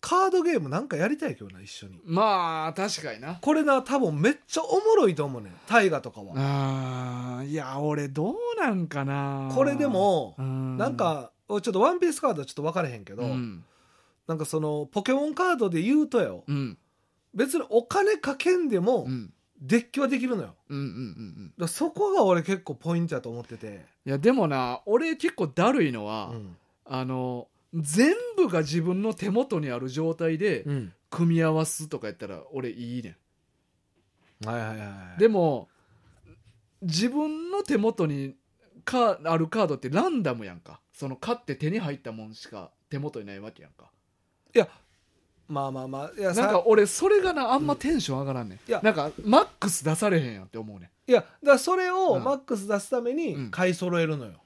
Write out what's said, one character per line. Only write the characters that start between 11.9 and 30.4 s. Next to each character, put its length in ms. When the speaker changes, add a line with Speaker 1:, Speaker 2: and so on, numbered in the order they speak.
Speaker 1:
ン 100
ピ 80
ー 40
ス 80
カ 120
ー 20
ド 60
は 60
ち 40
ょ 20
っ 40
と 60
分 120
か 80
ら 80
へ 80
ん 80
け 80
ど、 80
Speaker 2:
う 60
ん。 360
Speaker 1:
な 80
ん 40
か 60
そ 160
の、 320
ポ 100
ケ 120
モ 80
ン 120
カ 180
ー 40
ド 140
で 100
言 220
う 40
と 140
よ、 260
Speaker 2:
う 60
ん。 240
Speaker 1:
別 240
に 140
お 140
金 340
か 180
け 160
ん 160
で 120
も、 240
Speaker 2:
う 40
ん。 240
Speaker 1:
デ 160
ッ 120
キ 100
は 80
で 100
き 80
る 100
の 60
よ。 120
Speaker 2:
う 80
ん 20
う 20
ん 40
う 40
ん 20
う 60
ん。 500
Speaker 1:
だ 40
か 120
ら 60
そ 220
こ 220
が 120
俺 180
結 160
構 160
ポ 200
イ 60
ン 60
ト 80
や 80
と 80
思 100
っ 60
て 100
て。 300
Speaker 2:
い 60
や、 80
で 140
も 160
な、 360
俺 320
結 160
構 140
だ 260
る 120
い 80
の 120
は、 280
Speaker 1:
う 20
ん。 220
Speaker 2:
あ 220
の、 420
全 380
部 120
が 120
自 200
分 220
の 120
手 160
元 280
に 100
あ 80
る 120
状 260
態 240
で、 240